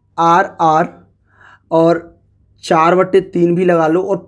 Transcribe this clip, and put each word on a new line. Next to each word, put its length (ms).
आर, 420
आर 320
और 360
चार 300
बट्टे 280
तीन 320
भी 100
लगा 220
लो 160
और 140